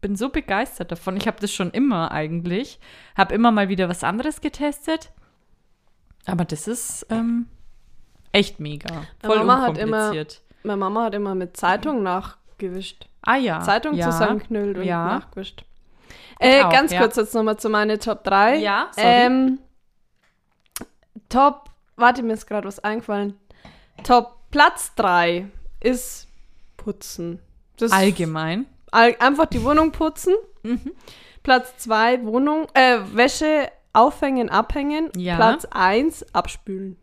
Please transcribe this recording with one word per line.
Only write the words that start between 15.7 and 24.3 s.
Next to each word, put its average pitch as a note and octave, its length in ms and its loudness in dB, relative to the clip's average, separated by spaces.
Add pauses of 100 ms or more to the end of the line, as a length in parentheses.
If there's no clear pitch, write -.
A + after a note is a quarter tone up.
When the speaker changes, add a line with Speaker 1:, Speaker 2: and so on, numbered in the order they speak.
Speaker 1:
Geht B3+ 140 8
Speaker 2:
Äh, C#4 100 8
Speaker 1:
auch, F3 80 4
Speaker 2:
ganz C#4 200 4
Speaker 1:
ja. F3+ 100 0
Speaker 2:
kurz A3+ 140 2
jetzt G#3+ 180 -2
nochmal A3 240 0
zu A3 120 -4
meine G#3+ 300 0
Top G#3+ 240 -6
drei. G#3+ 340 4
Speaker 1:
Ja, C#4 340 -2
sorry. A3+ 160 0
Speaker 2:
Ähm, C4 520 4 (1700)
Top, C#4+ 400 2 (260)
warte, B3 280 4
mir A3+ 100 -2
ist G#3+ 140 -10
grad G#3 180 -6
was G3 140 -14
eingefallen. G3+ 560 -6 (680)
Top A#3+ 340 2 (140)